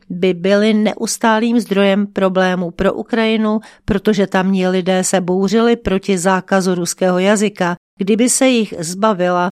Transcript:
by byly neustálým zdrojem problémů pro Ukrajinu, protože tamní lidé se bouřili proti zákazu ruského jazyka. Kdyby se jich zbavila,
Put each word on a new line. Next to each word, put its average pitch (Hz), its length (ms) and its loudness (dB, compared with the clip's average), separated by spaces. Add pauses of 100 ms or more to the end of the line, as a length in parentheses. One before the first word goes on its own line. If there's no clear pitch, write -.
by 180 260 0
byly 202 400 2
neustálým 220 880 0
zdrojem 196 460 0
problémů 185 640 -2
pro 180 220 -2
Ukrajinu, 220 680 -2 (240)
protože 202 420 0
tamní 190 420 0
lidé 185 360 0
se 185 160 0
bouřili 196 560 0
proti 196 420 -2
zákazu 185 560 0
ruského 180 440 0
jazyka. 196 580 0 (220)
Kdyby 214 300 2
se 262 200 2
jich 226 300 0
zbavila, 180 680 0 (100)